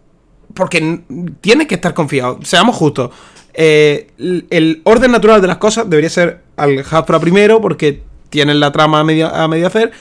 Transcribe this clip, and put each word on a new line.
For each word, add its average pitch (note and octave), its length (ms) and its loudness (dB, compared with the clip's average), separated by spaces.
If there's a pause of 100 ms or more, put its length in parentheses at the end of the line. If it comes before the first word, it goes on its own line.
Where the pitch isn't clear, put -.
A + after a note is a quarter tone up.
(540)
porque F3+ 240 -2
n-, E3 260 -4 (360)
tienes D4 280 -2
que F#3+ 80 -4
estar D#3+ 180 -4
confiado. C3 480 -4
Seamos F#3+ 320 0
justos. C3+ 360 -2 (480)
Eh, D3+ 500 2 (100)
el, F3 320 -6
el D#3+ 340 0
orden A#3 260 2
natural A3 300 4
de F#3+ 80 2
las F3 80 -2
cosas G#3+ 320 -2
debería D#3+ 220 2
ser F3 320 -2 (160)
Al-Jafra D3+ 600 0
primero, G3+ 440 4
porque D#3+ 400 -2 (260)
tienes D3 280 0
la D3 140 2
trama D#3 300 2
a D3+ 40 0
media, D#3+ 260 0
a D#3+ 180 -2
medio D#3+ 180 -2
hacer, A3 340 -2